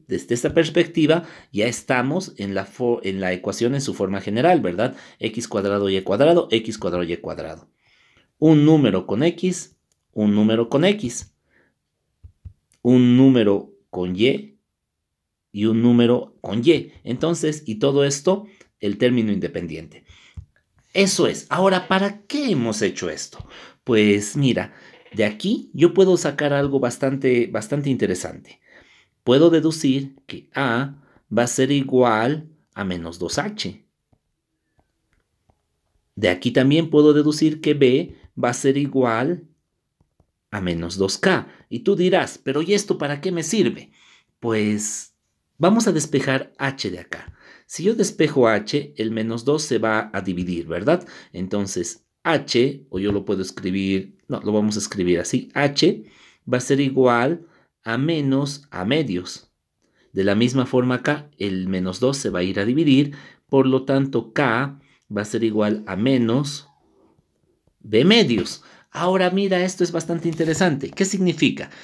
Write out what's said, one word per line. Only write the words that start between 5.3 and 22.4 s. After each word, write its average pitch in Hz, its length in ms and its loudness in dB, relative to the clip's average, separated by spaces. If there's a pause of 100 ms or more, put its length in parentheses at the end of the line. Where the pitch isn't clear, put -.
cuadrado, 101 400 0
y 95 140 0
cuadrado, 147 480 2
X 110 260 -2
cuadrado, 87 280 -4
y 85 120 -4
cuadrado. 80 540 -12 (680)
Un 151 280 6
número 131 400 4
con 101 160 -2
X, 175 560 -4 (340)
un 107 220 2
número 110 340 2
con 139 160 2
X, 190 500 -2 (1500)
un 123 340 6
número 117 560 4 (160)
con 92 260 -4
Y 113 440 0 (920)
y 101 120 -4
un 110 180 2
número 120 600 4
con 104 200 -6
Y. 143 300 2 (100)
Entonces, 156 640 -4
y 107 120 -8
todo 139 280 2
esto, 180 420 -2 (320)
el 101 200 -4
término 120 340 0
independiente. 85 720 -8 (880)
Eso 185 340 2
es. - 220 -4
Ahora, 185 400 0
¿para 196 340 -2
qué 285 300 -4